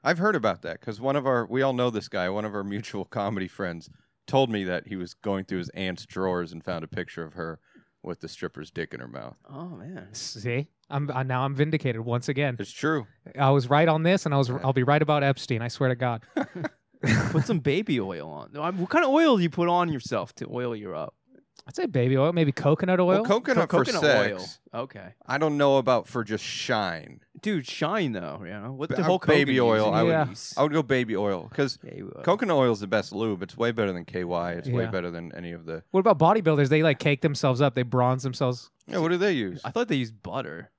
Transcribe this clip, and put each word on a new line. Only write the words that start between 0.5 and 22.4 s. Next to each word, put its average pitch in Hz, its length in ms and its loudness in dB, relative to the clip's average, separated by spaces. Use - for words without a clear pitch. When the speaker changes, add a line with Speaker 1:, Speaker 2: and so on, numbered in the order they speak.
Speaker 1:
that 85 180 -8
'cause 107 220 -10
one 139 140 0
of 139 100 0
our, 120 200 2
we 123 180 -2
all 135 100 2
know 123 160 2
this 107 180 -4
guy, 92 220 -2
one 104 160 -4
of 101 100 -6
our 101 80 -4
mutual 101 400 -6
comedy 101 440 -4
friends 87 420 -8
told 135 240 2
me 104 140 -2
that 90 240 -4
he - 80 -10
was 90 200 -10
going 98 280 -4
through 95 140 -6
his 87 120 -6
aunt's 90 360 -8
drawers 90 480 -4
and 82 100 -14
found 85 200 -6
a 78 40 -12
picture 85 360 -8
of 78 100 -14
her 82 260 -10
with 85 180 -10
the 82 80 -12
stripper's - 420 -12
dick 82 220 -8
in 60 80 -12
her 62 60 -14
mouth. 58 280 -14
Speaker 2:
Oh, 147 200 -14
man. 127 440 -16
Speaker 3:
See? 120 540 -6
I'm, 143 200 -4
uh, 131 140 -2
now 127 200 0
I'm 139 120 -2
vindicated 139 460 0
once 120 280 -2
again. 135 300 -2
Speaker 1:
It's 196 120 -8
true. 147 340 -2
Speaker 3:
I 135 120 6
was 135 200 4
right 151 180 6
on 160 160 2
this, 180 220 2
and 147 80 0
I 139 40 2
was, 135 120 4
Speaker 1:
Yeah. 123 140 -2
Speaker 3:
I'll 131 80 2
be 127 120 2
right 147 180 4
about 147 220 2
Epstein. 135 380 0
I 120 60 -6
swear 131 220 0
to 127 60 2
God. 120 260 -4
<laughs> 185 260 -6
Speaker 2:
Put 151 140 2
some 185 140 0
baby 143 400 0
oil 85 300 -6
on. 73 240 -14
No, 147 100 -8
I'm, 185 160 -2
what 180 100 -2
kind 330 160 4
of 262 60 2
oil 294 260 6
do 180 60 4
you 165 60 2
put 175 180 0
on 175 240 2
yourself 113 440 -4
to - 140 -10
oil 120 260 -6
you 95 200 -10
up? 78 180 -8
Speaker 3:
I'd - 80 -16
say 359 100 -2
baby 131 320 2
oil, 147 140 2
maybe 160 220 2